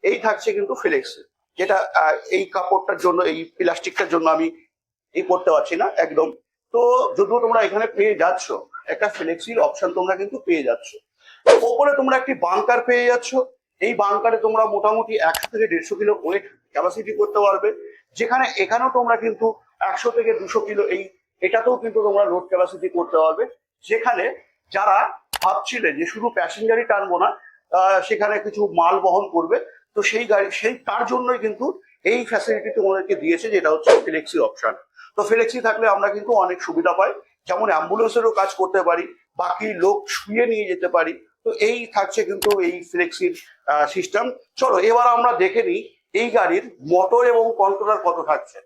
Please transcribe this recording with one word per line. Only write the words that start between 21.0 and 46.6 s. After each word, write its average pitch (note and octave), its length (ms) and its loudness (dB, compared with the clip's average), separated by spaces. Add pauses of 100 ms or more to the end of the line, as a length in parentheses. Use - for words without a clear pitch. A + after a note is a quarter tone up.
এটাতেও A3+ 360 2
কিন্তু A3 260 -2
তোমরা G3+ 220 2
লোড F3+ 220 -2
ক্যাপাসিটি F3+ 420 -2
করতে E3+ 280 -2
পারবে। D#3+ 260 2 (460)
যেখানে B3 360 0 (460)
যারা G3+ 260 2 (460)
ভাবছিলে G3 500 -2
যে D#3 120 -4
শুধু A3 240 -4
প্যাসেঞ্জারই A3 540 -2
টানবো G3+ 340 -2
না, F#3 120 2 (480)
আহ, F#3+ 240 4
সেখানে G#3 380 0
কিছু G#3 280 -6
মাল F3 320 2
বহন F#3+ 300 2
করবে, - 280 0 (380)
তো G#3 60 0
সেই A3 240 -2
গাড়ি, G3 260 2
সেই A#3 220 -2
তার A#3+ 320 -4
জন্যই B3 340 -2
কিন্তু G#3+ 260 -4 (380)
এই A#3 220 0
ফ্যাসিলিটি G#3+ 500 -2
তোমাদেরকে F#3+ 400 0
দিয়েছে, E3 340 -2
যেটা F3 200 2
হচ্ছে D#3 220 4 (120)
ফ্লেক্সি D#3+ 360 -4
অপশন। - 340 0 (420)
তো G#3 80 0
ফ্লেক্সি A3+ 380 0
থাকলে A3+ 260 0
আমরা G3+ 220 2
কিন্তু G#3 220 -4
অনেক F3+ 300 0
সুবিধা E3+ 320 0
পাই, F#3+ 180 2 (360)
যেমন F#3 220 0
অ্যাম্বুলেন্সেরও A3 600 2
কাজ G3 220 0
করতে F#3 300 0
পারি, E3+ 200 0 (340)
বাকি G#3+ 360 -4
লোক F#3+ 240 2 (100)
শুয়ে A3+ 380 -2
নিয়ে A3 220 -2
যেতে F3+ 200 -4
পারি। E3 260 2 (300)
তো A3+ 80 0
এই A#3 440 -2
থাকছে G3 280 -2
কিন্তু G3 360 0
এই F3 320 -2
ফ্লেক্সির, F3 420 -2 (340)
আহ, D3 180 2
সিস্টেম। G#3 460 -4 (240)
চলো B3+ 240 2
এবার A#3 280 4
আমরা A#3+ 260 4
দেখে F#3+ 300 0
নিই F#3 180 -2 (320)
এই A3+ 160 0
গাড়ির G3+ 360 2 (260)